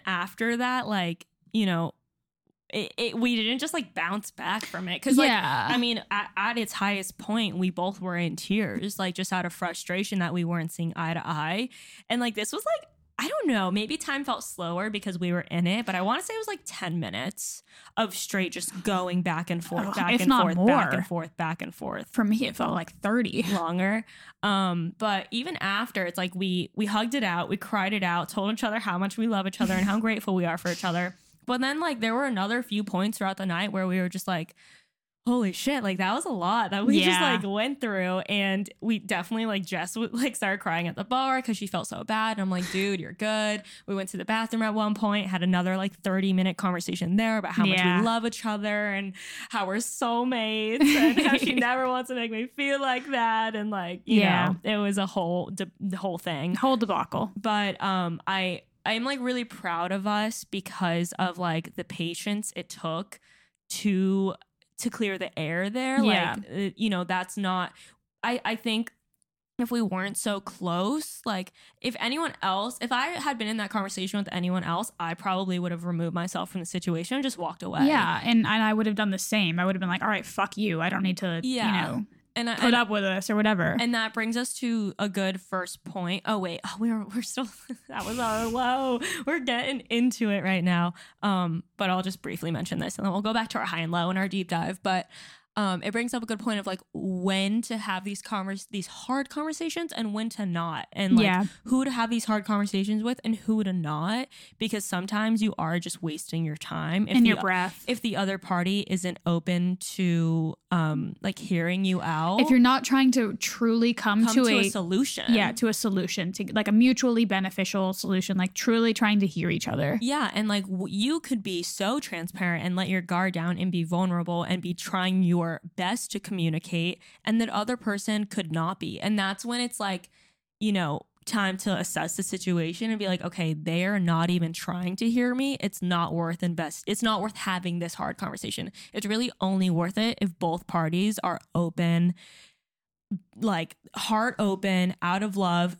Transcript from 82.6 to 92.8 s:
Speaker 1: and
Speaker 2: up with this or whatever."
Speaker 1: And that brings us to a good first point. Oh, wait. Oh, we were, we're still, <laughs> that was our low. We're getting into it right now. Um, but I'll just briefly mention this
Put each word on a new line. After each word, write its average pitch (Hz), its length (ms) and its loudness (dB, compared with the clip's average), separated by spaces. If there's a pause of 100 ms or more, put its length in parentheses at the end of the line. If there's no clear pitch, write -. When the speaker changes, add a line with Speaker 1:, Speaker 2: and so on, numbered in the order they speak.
Speaker 1:
and 240 80 6
Speaker 2:
up 240 140 4
with 208 140 0
this 190 260 0
or 214 60 2
whatever." 208 440 4
Speaker 1:
And 240 140 2
that 220 220 -2
brings 226 200 -2
us 247 240 -2
to 226 380 0
a 208 100 0
good 190 320 -2
first - 440 -6
point. 180 420 -4
Oh, 214 140 0
wait. 175 260 -4
Oh, 185 140 -8
we 226 120 2
were, 220 140 -2
we're 214 160 -6
still, 254 260 -6 (200)
<laughs> - 200 -14
that 247 160 -8
was 226 140 -4
our 226 300 0
low. 247 520 0 (280)
We're 320 140 0
getting 247 400 -2 (100)
into 233 400 4
it 202 120 2
right 185 200 2
now. 175 320 4 (260)
Um, 180 420 0 (140)
but 190 140 0
I'll 185 100 2
just 185 220 -6
briefly - 260 -4
mention 165 300 -2
this - 180 -4